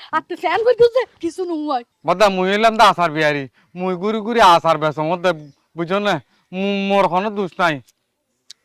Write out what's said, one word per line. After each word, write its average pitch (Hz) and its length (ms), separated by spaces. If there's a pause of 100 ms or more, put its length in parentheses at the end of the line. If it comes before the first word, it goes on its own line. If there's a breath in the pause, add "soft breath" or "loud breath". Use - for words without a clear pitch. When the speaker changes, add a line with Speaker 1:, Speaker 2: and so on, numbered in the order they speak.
(120 loud breath)
Speaker 1:
আর - 160
তুই 349 80
ফ্যান 359 280
করে 480 100
দিস 466 140
যে 466 140 (180)
কিছু 339 240
নয়। 302 400 (220)
Speaker 2:
বদ্দা, 180 220
মুই 185 220
হইলাম 220 260
দা 220 80
আসার 175 260
বিহারি। 147 380 (260)
মুই 185 200
ঘুরি 208 240
ঘুরি 226 220
আসার 165 380
বেসম 156 260
মধ্যে, 175 280 (440)
বুঝছো 170 220
না? 202 220 (320)
মু-, 196 360
মোর 196 200
কোনো 185 220
দোষ 202 280
নাই। 165 220 (840)